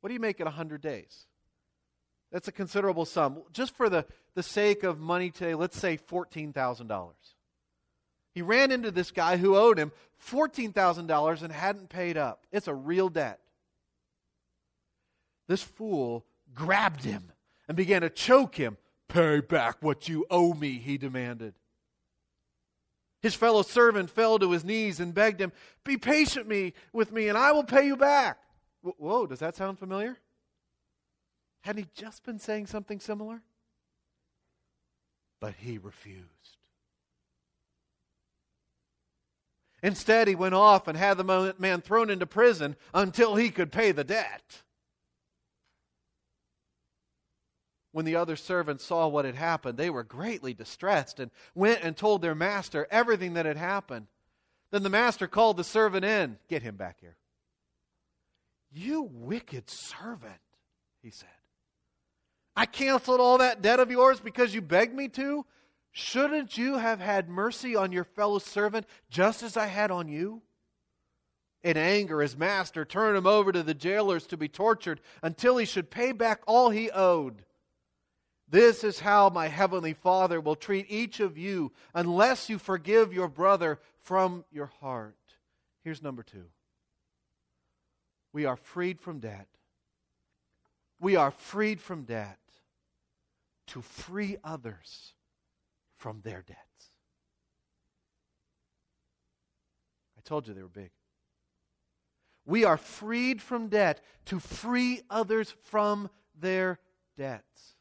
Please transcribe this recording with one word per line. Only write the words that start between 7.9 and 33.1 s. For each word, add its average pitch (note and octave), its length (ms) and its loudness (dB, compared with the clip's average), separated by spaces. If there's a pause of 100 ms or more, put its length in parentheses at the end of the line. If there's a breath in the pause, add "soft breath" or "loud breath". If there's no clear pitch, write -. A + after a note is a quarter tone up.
He F3+ 40 -10
ran A#3+ 300 4
into A#3+ 220 -2
this F3 180 -2
guy F3 260 2
who F#3+ 200 6
owed G#3+ 240 6
him D3+ 100 -2 (260 soft breath)
fourteen B3+ 560 -4
thousand F3 360 0
dollars D#3 340 0
and E3 100 -12
hadn't F#3+ 360 -6
paid E3+ 280 -6
up. C3+ 360 -6
It's G3+ 160 -6
a D#3 40 -4
real E3 360 0
debt. D3 320 -6 (2000)
This F#3+ 120 0
fool C3+ 640 -6 (300)
grabbed E3 480 0
him G2+ 300 -10 (340)
and D#3 100 -6
began F#3 260 4
to E3 80 0
choke B3+ 440 4
him. A#2 240 -4 (300)
"Pay D#3 320 4
back C#3 400 0
what D3+ 280 -2
you E3 220 -2
owe F3 240 4
me," D3 200 -6
he C3+ 240 -6
demanded. B2 560 -8 (1700)
His G#3+ 120 0
fellow A3+ 280 4
servant G#3+ 460 4
fell A3 300 2
to F#3+ 140 2
his E3 120 -2
knees G#3 360 -4
and F3 120 -6
begged G3+ 280 2
him, F#3+ 100 -4 (320 soft breath)
"Be C#4 140 -4
patient C#4 500 0
me, G3+ 280 -4 (180 soft breath)
with A3 180 0
me A3 160 -2
and G#3 100 0
I C4+ 140 4
will D4 140 4
pay C#4 240 4
you C#4 80 -2
back." C#4 420 2 (440)
Wh-, F3 180 -10
whoa, G3 260 -2
does C3 140 -10
that D#3+ 160 -6
sound F#3+ 240 -8
familiar? G3+ 360 -8 (1500)
Hadn't G#3 220 -8
he D#3+ 80 -20
just - 320 -20
been A3+ 140 -12
saying G#3+ 300 -8
something G#3 320 -12
similar? G#3+ 420 -12 (2000)